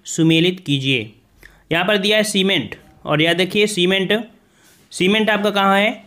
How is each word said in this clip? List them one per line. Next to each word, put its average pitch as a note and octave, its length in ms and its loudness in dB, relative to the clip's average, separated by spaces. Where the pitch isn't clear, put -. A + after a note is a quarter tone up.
सुमेलित E3 540 2
कीजिए। C3+ 400 -2
यहाँ E3+ 140 0
पर G#3 120 2
दिया G#3 200 0
है G#3+ 60 2
सीमेंट, F#3+ 520 -2
और D3 160 0
याद E3+ 200 0
रखिए G#3 260 0
सीमेंट, F#3+ 460 0
सीमेंट G#3 380 0
आपका G#3 200 0
कहाँ G3 300 2
है? G#3+ 120 2